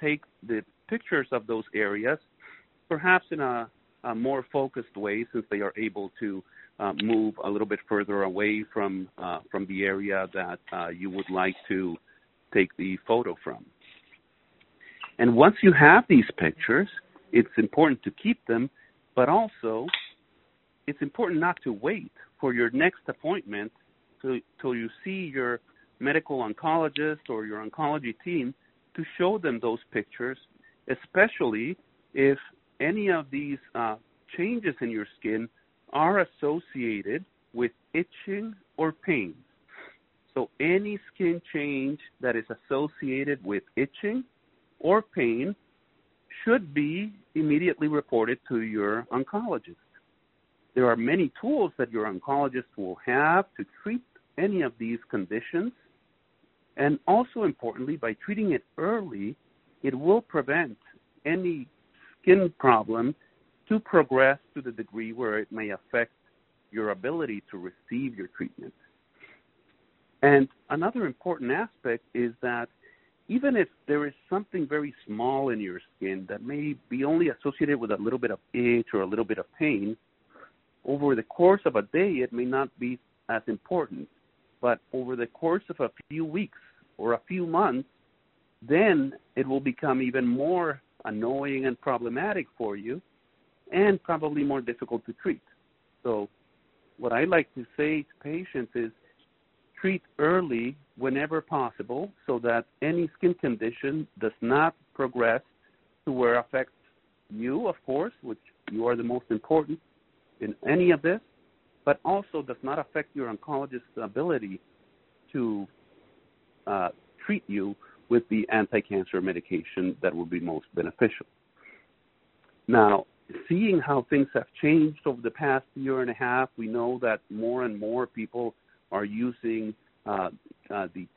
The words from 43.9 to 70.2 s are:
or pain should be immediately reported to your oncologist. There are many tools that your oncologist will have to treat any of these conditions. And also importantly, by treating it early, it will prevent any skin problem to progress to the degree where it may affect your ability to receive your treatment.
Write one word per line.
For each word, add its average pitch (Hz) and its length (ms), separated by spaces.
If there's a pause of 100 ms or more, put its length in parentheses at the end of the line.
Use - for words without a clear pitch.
or 196 220
pain 131 520 (880)
should 214 300
be 165 380 (220)
immediately 156 540
reported 127 500 (100)
to 117 140
your 107 500
oncologist. 135 640 (960)
There 127 140
are 117 80
many 135 340 (100)
tools 233 360
that 117 160
your 107 180
oncologist 131 540 (120)
will 92 280
have 151 400 (140)
to - 80 (160)
treat 240 200 (360)
any 190 240
of 120 160
these 117 200 (120)
conditions. 117 600 (1080)
And 143 280
also 226 360
importantly, 131 540
by 113 180
treating 208 380
it - 120 (140)
early, 151 580 (460)
it 135 120
will 175 280
prevent 143 560 (480)
any 175 420 (540)
skin 185 360
problem 117 560 (540)
to 214 100
progress 135 600 (160)
to 135 80
the 127 100
degree 113 400
where 110 260
it 107 140
may 107 180
affect 113 420 (580)
your 107 200
ability 117 600
to 101 80
receive 117 580
your 92 120
treatment. - 440 (1500)